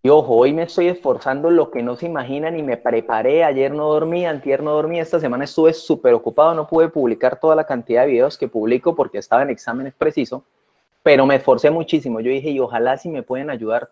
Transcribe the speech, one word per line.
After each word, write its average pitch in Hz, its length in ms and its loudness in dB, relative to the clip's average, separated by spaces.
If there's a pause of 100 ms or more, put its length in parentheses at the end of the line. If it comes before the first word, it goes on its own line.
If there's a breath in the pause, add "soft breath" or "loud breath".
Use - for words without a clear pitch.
Y 131 60 2
ojo, 143 260 6
hoy 131 180 6
me 165 100 -2
estoy 175 240 0
esforzando 143 640 -2
lo 165 220 2
que 123 100 -6
no 120 140 -4
se 170 100 -10
imaginan 147 520 -6
y 156 60 -6
me 127 140 -4
preparé. 120 680 0
Ayer 135 300 0
no 151 140 -4
dormí, 160 380 -2
antier 139 360 -2
no 151 120 -4
dormí, 156 260 -2
esta 160 200 -2
semana 131 240 -4
estuve 160 300 2
súper 143 400 0
ocupado, 143 400 2
no 156 140 -4
pude 160 220 2
publicar 127 500 -2
toda 160 160 4
la 156 100 0
cantidad 120 380 0
de 143 80 2
videos 127 260 0
que 131 100 -4
publico 120 480 -2
porque 123 220 -2
estaba 117 240 0
en 143 80 -2
exámenes 127 460 -10
preciso, 147 480 -4 (600)
pero 135 220 6
me 139 100 2
esforcé 135 360 2
muchísimo. 147 480 -4
Yo 117 100 -2
dije, 135 200 -4
"Y 139 100 -4
ojalá 120 380 -2
si 170 120 -12
me 135 140 -8
pueden 135 260 -8
ayudar 117 420 -6